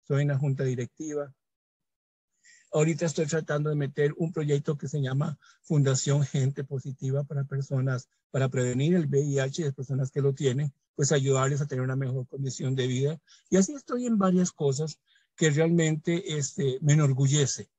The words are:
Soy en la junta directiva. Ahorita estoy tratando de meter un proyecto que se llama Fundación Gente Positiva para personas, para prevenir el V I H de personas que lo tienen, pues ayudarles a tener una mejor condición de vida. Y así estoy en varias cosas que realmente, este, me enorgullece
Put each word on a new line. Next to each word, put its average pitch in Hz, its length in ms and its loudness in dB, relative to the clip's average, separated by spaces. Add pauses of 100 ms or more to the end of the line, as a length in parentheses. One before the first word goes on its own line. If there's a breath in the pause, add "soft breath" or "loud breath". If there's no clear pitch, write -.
Soy 143 140 0
en 147 60 0
la 139 100 0
junta 135 280 -2
directiva. 139 680 -6 (1400 soft breath)
Ahorita 160 320 2
estoy 160 200 0
tratando 151 460 -2
de 151 40 -2
meter 147 420 0
un 170 140 -2
proyecto 147 460 0
que - 100 -10
se 147 140 -4
llama 135 380 -2 (240 soft breath)
Fundación 139 600 2
Gente 139 400 -2
Positiva 135 600 -6
para 139 220 -4
personas, 135 640 -4 (200)
para 127 200 0
prevenir 127 440 0
el 165 140 2
V 139 140 2
I 143 180 0
H 135 240 -2
de 139 80 0
personas 135 400 -4
que 143 100 -4
lo 139 120 2
tienen, 139 400 0 (220)
pues 147 160 0
ayudarles 139 500 2
a 147 60 -4
tener 127 160 -4
una 131 120 -2
mejor 131 320 -4
condición 135 480 -4
de 127 120 0
vida. 139 340 -2 (280 soft breath)
Y 190 80 4
así 196 160 2
estoy 247 340 -6
en 226 100 2
varias 185 340 4
cosas 147 480 -2 (360 soft breath)
que 156 160 2
realmente, 160 840 2
este, 135 440 -2
me 147 120 4
enorgullece 139 840 2